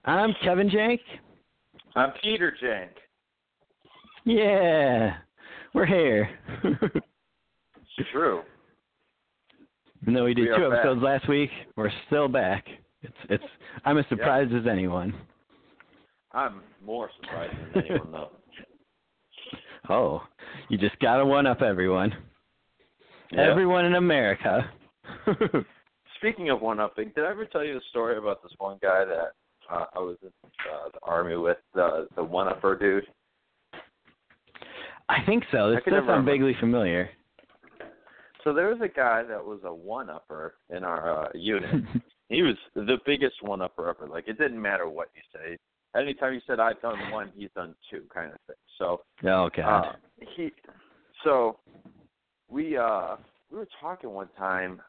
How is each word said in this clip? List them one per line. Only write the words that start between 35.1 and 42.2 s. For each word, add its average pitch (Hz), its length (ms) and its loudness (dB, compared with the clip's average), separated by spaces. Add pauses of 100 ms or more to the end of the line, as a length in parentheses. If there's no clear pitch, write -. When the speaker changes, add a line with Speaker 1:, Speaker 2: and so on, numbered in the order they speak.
Speaker 1:
think 220 260 4
so. 104 180 4
This 117 100 4
Speaker 2:
I - 20 -2
can 185 120 2
Speaker 1:
does 202 80 6
Speaker 2:
never 139 120 2
Speaker 1:
sound 139 140 4
Speaker 2:
remember. 143 40 4
Speaker 1:
vaguely 135 300 4
familiar. 92 480 2 (1400)
Speaker 2:
So 151 80 2
there 170 160 2
was 233 120 -2
a 214 60 -2
guy 120 360 0
that 107 200 -10
was 104 220 -12
a 87 80 -8
one-upper 82 840 -12 (140)
in 90 160 -10
our, 80 400 -4
uh, - 80 -8
unit. 101 560 -2
Speaker 1:
<laughs> - 140 -4 (260)